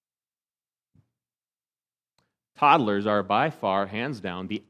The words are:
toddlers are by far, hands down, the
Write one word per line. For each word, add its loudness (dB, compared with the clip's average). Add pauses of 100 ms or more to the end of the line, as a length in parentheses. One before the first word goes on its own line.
(2500)
toddlers 4
are 2
by 0
far, -2
hands -8
down, -8
the -8